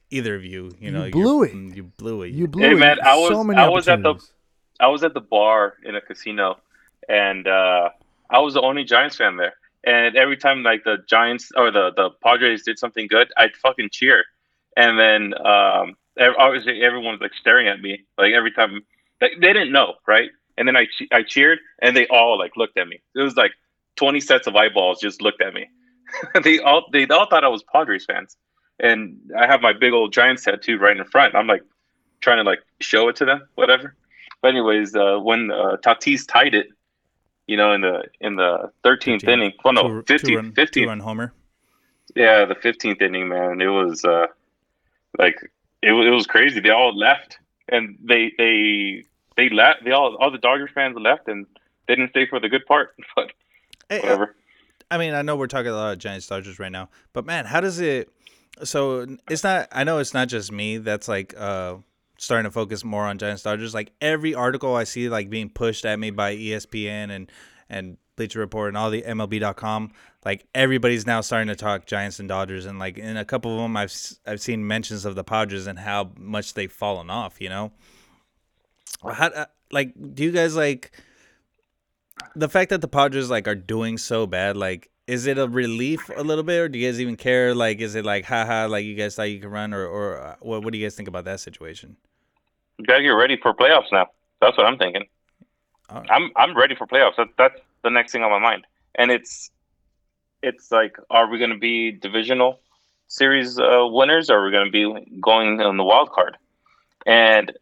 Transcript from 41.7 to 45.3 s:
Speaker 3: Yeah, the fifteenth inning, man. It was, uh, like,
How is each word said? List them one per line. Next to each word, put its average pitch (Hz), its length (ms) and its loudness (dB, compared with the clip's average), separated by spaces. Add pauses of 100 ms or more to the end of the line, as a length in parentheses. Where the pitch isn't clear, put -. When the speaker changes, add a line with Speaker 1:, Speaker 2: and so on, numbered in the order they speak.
Speaker 3:
Yeah, 110 300 6
the 95 100 -2
fifteenth 113 480 -4
inning, 92 260 -2
man. 90 320 -4
It 92 60 2
was, 92 380 -2
uh, 85 240 2 (920)
like, 90 180 2 (460)